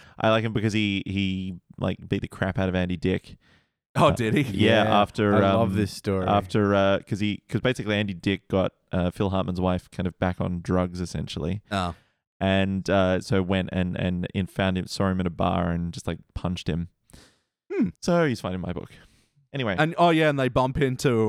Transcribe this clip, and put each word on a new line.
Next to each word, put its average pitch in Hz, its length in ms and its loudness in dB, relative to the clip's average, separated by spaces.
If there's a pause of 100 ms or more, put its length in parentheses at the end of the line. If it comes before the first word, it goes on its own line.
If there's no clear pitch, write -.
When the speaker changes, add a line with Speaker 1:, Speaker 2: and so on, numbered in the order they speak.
(200)
Speaker 1:
I 110 100 4
like 110 140 2
him 113 80 -4
because 104 200 0
he, 101 340 0
he, 95 500 -4 (200)
like, 95 320 -6
beat 98 140 -2
the - 60 -8
crap - 280 -4
out 95 120 0
of 90 80 -2
Andy 90 200 -2
Dick. - 400 -4 (600)
Speaker 2:
Oh, 165 100 4
Speaker 1:
Uh, 143 60 6
Speaker 2:
did 117 220 0
he? 147 80 2 (140)
Speaker 1:
yeah, 107 280 4
Speaker 3:
Yeah, 107 160 4
Speaker 1:
after, 104 340 2
Speaker 3:
I 101 60 4 (120)
love 113 180 2
Speaker 1:
um, 95 40 -2
Speaker 3:
this 107 180 0
story. 95 320 -4
Speaker 1:
after, 101 520 2
uh, 98 240 4
'cause - 180 -6
he, 104 300 -2
'cause 107 140 -2
basically 107 340 0
Andy 101 180 -2
Dick 95 320 -2
got, 95 240 0 (220)
uh, 90 180 0
Phil 101 200 -2
Hartman's 92 300 -2
wife 90 300 -2
kind 90 160 -6
of 87 140 -6
back 90 200 -2
on 90 220 -4
drugs, 90 380 0
essentially. 85 640 -6 (100)
Speaker 2:
Oh. 90 240 -4 (460)
Speaker 1:
And, 95 460 0
uh, 95 320 2
so 95 220 0
went 92 280 0
and, 90 280 -2
and, 90 360 -2
and 92 140 -2
found 95 300 0
him, 90 80 -4
saw 98 240 -2
him 92 100 0
in 92 60 -2
a 90 40 0
bar 90 420 0
and 85 200 -4
just, - 140 -12
like, 85 140 -6 (140)
punched - 360 -6
him. 85 180 -4 (840)
Speaker 2:
Hmm. 302 200 0 (100)
Speaker 1:
So 175 260 2
he's 120 140 -2
fine 92 140 -6
in 90 80 -6
my 87 100 -6
book. - 180 -10 (600)
Anyway. 120 240 -2
Speaker 2:
And, 156 220 0
oh 175 120 6
yeah, 160 180 4
and 143 100 2
they 131 100 2
bump 131 320 0
into 131 280 2 (200)